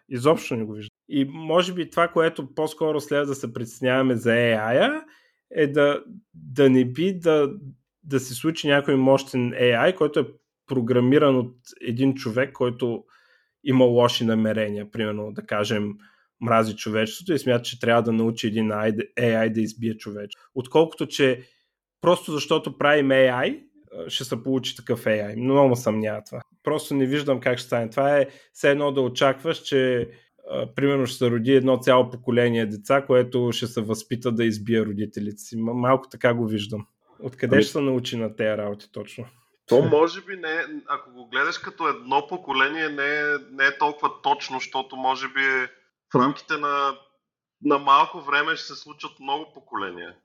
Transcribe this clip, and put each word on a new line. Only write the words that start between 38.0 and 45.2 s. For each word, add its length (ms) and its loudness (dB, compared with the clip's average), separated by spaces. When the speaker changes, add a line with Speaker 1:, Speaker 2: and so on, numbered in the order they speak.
Speaker 1:
на 180 -6
тези 220 -2
работи 340 -8
точно? 340 -14
Speaker 2:
То 140 6
може 400 2
би 160 -12
не 160 -6
е, 100 -4
ако 240 -8
го 160 -20
гледаш 300 -2
като 300 -6
едно 400 -2
поколение, 640 -2
не 300 -4
е, 40 -4
не 140 0
е 120 0
толкова 440 -2
точно, 380 -4
защото 360 -8
може 320 -2